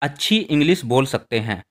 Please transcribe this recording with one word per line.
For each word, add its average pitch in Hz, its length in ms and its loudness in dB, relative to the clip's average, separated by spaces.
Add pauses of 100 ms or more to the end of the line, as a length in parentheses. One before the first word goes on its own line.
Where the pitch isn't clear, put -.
अच्छी 147 360 0
इंग्लिश 151 460 2
बोल 127 220 2
सकते 117 340 -4
हैं। 107 300 -6